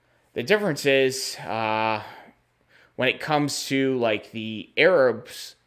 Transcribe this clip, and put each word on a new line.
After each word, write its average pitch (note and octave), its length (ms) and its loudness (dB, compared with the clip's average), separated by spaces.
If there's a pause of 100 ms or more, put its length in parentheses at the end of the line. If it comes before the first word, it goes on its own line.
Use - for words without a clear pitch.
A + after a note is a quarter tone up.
(340)
The A#2 80 -6
difference F3 460 0
is, C3+ 480 2 (100)
uh, A2 560 -2 (960)
when B2 120 0
it - 120 -2
comes D3 480 -2
to, C3+ 320 0
like, A2 320 -2
the A2 460 -8
Arabs C3 880 2